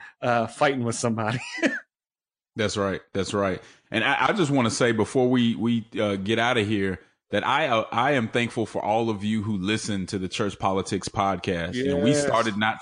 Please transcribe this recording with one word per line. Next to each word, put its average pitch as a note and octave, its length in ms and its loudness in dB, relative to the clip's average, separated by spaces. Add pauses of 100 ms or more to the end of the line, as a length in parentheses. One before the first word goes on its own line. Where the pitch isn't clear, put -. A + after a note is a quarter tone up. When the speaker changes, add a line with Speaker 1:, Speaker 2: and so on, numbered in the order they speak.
(220)
Speaker 1:
uh, A#2 260 0
fighting C3+ 360 0
with A#2 120 0
somebody. A2+ 440 -2 (220)
<laughs> - 960 -8
Speaker 2:
That's G#2+ 220 0
right. G2 240 -2 (120)
That's F#2+ 200 -2
right. G2 280 0 (280)
And A2+ 140 0
I, C3+ 240 2
I E3 60 2
just E3+ 180 2
wanna B2 180 2
say A#2 220 2
before B2 380 2
we, A#2+ 260 4
we, A2+ 320 0 (120)
uh, G#2 180 0
get G#2+ 220 0
outta A#2+ 220 2
here G2 380 0 (320)
that G2+ 140 0
I, C#3+ 220 2
uh, A2+ 240 2
I B2+ 200 2
am A#2+ 160 2
thankful A#2 400 -2
for - 160 -4
all A2+ 260 0
of G2+ 140 -4
you G#2+ 180 0
who G#2 160 -2
listen G2 500 -2
to G2+ 120 -4
the F#2 80 -4
Church G2+ 320 -4
Politics F#2+ 500 -2
Podcast. F#2 640 -2
You C3 160 -4
know, C#3 80 0
we B2+ 140 2
Speaker 1:
Yes. C#3+ 120 2
Speaker 2:
started A2+ 340 0
not G#2+ 240 0